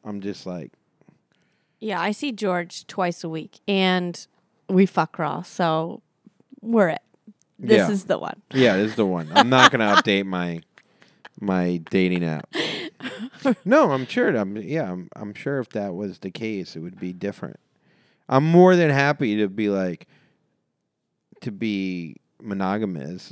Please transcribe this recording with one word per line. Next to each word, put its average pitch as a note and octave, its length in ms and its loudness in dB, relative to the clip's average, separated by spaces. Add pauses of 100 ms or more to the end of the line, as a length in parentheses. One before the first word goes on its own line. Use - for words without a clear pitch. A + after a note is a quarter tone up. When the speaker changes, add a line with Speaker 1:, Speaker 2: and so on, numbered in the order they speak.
Speaker 1:
I'm G#2 160 -10
just G2 260 -10
like F2 280 -10 (1080)
Speaker 2:
Yeah, G3 220 -6
I F#3+ 100 -2
see C#4 220 -4
George F#3 540 -4
twice F3 360 -4
a E3+ 60 -6
week, D#3+ 380 -10
and F#3 600 0 (400)
we F#3+ 200 6
fuck - 320 -2
raw, D#3 220 -4
so E3 600 -4 (600)
we're A3 280 4
it. D#3 120 -6 (580)
This - 180 6
Speaker 1:
Yeah. - 140 4
Speaker 2:
is G3+ 140 -4
the - 120 0
one. - 240 -10 (120)
Speaker 1:
Yeah, B2 240 6
this G#2+ 140 2
is G#2+ 40 -10
the A2 100 2
one. F2 280 -2
I'm B2 160 6
not B2+ 220 6
gonna A2 240 2
Speaker 2:
<laughs> - 0 -
Speaker 1:
update G2 300 2
my, F2 360 -4 (800)
my F2+ 380 0 (120)
dating F2+ 360 2
app. D#2+ 280 -6
Speaker 2:
<laughs> - 60 -6 (1040)
Speaker 1:
No, A#3+ 280 4
I'm C3 160 -2
sure. A#3+ 280 0
I'm, G2+ 220 -4
yeah, A2 340 -6
I'm, F2+ 240 -10
I'm G#2 180 -12
sure C#3 260 -6
if A#2+ 100 -6
that G2+ 240 -6
was F#2 260 -8
the F#2+ 120 -10
case, G#2+ 440 -8
it E2 40 -12
would F2 200 -12
be F2+ 140 -8
different. - 460 -10 (680)
I'm C3+ 160 4
more F3+ 320 8
than E3+ 140 4
happy C#3 480 2
to G#2+ 100 2
be G#2 220 -2
like, F#2+ 380 -2 (1300)
to A#2+ 100 -8
be F#2+ 640 -4 (240)
monogamous, F#2+ 920 -4